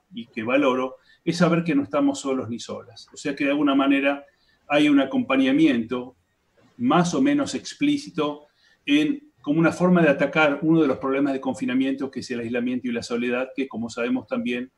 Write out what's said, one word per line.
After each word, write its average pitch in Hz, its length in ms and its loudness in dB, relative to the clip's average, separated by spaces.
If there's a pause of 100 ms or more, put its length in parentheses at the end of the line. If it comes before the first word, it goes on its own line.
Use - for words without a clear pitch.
(140)
y 117 140 -14
que 113 160 -10
valoro, 127 540 0 (280)
es 170 120 -2
saber 170 260 2
que 165 120 -2
no 139 80 2
estamos 139 360 0
solos 131 300 -4
ni 117 100 -8
solas. - 540 -16
O - 40 -20
sea 143 180 -6
que 143 100 -4
de 139 60 0
alguna 143 240 2
manera 139 480 2 (440)
hay 147 220 2
un 139 100 6
acompañamiento 131 1160 0 (640)
más 156 360 2
o 143 80 0
menos 143 320 2
explícito 147 920 -4 (400)
en, 147 460 0 (100)
como 147 180 0
una 160 120 4
forma 180 300 2
de 156 80 6
atacar 143 520 2
uno 160 200 4
de 147 60 4
los 131 120 0
problemas 139 340 0
de 135 80 -6
confinamiento, 135 680 -2
que 127 120 -10
es 110 100 -12
el 120 80 -4
aislamiento 123 480 -4
y 123 40 -2
la 117 120 -4
soledad, 120 520 -4
que 135 120 -4
como 113 220 -8
sabemos 123 380 -4
también 123 500 -6